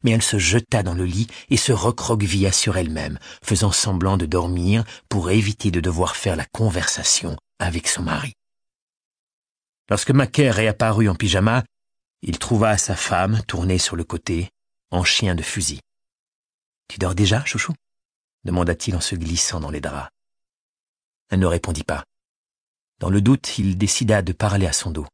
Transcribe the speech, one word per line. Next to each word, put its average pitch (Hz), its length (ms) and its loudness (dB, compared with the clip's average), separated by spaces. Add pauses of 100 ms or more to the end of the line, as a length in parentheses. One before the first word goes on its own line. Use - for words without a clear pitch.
Mais 123 80 4
elle 113 120 4
se - 160 0
jeta 113 440 2
dans 90 120 -2
le 90 100 -2
lit 92 220 -2 (220)
et - 80 2
se - 160 2
recroquevilla 98 800 0
sur 92 240 0
elle-même, 78 420 -4 (240)
faisant 101 300 2
semblant 95 460 2
de 87 80 -2
dormir 87 580 0 (240)
pour 90 220 -2
éviter 104 400 2
de 87 100 0
devoir 87 360 -2
faire 90 200 -2
la 101 80 -6
conversation 87 920 -2 (200)
avec 85 300 -4
son - 140 -4
mari. 87 320 -6 (1500)
Lorsque - 220 0
Macaire 135 440 4
réapparut 110 540 2
en 92 60 2
pyjama, 104 500 2 (580)
il - 160 -4
trouva 107 380 2
sa 98 200 -2
femme 98 480 0
tournée 90 340 0
sur - 180 -2
le 82 80 -4
côté, 85 460 -4 (400)
en 87 140 0
chien 92 300 0
de 82 80 -4
fusil. « 80 380 -6 (1080)
Tu - 100 -16
dors 92 160 -2
déjà, 104 320 2
chouchou ? » - 280 -4 (680)
demanda-t-il 87 520 0
en 85 40 -2
se - 160 -6
glissant 82 440 -4
dans 73 100 -8
les 76 100 -8
draps. 71 300 -10 (1160)
Elle 95 120 2
ne 92 60 4
répondit 85 380 -2
pas. 71 200 -6 (960)
Dans 90 120 -4
le 101 100 4
doute, 123 380 2
il 95 200 0
décida 104 440 2
de 87 100 -4
parler 98 340 0
à 78 60 -2
son - 180 -4
dos. 76 240 -8